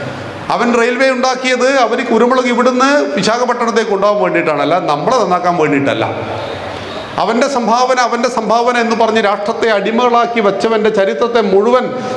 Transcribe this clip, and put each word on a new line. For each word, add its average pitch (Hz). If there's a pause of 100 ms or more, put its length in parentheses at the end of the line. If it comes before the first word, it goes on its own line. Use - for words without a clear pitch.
(500)
അവൻ 233
റെയിൽവേ 254
ഉണ്ടാക്കിയത് 254
അവന് 240
കുരുമുളക് 247
ഇവിടുന്ന് 254
വിശാഖപട്ടണത്തേക്ക് 233
കൊണ്ടുപോകാൻ 196
വേണ്ടിയിട്ടാണ്, 165
അല്ല 156
നമ്മളെ 165
നന്നാക്കാൻ 180
വേണ്ടിയിട്ടല്ല. 135 (1120)
അവൻ്റെ 233
സംഭാവന, 254
അവൻ്റെ 233
സംഭാവന 233
എന്ന് 226
പറഞ്ഞ് 220
രാഷ്ട്രത്തെ 208
അടിമകളാക്കി 233
വെച്ചവൻ്റെ 214
ചരിത്രത്തെ 226
മുഴുവൻ 208 (280)